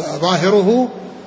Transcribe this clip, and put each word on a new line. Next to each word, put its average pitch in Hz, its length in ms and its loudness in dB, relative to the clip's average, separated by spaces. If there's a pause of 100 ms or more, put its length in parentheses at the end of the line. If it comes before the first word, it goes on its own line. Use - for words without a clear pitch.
(200)
ظاهره 190 720 2 (380)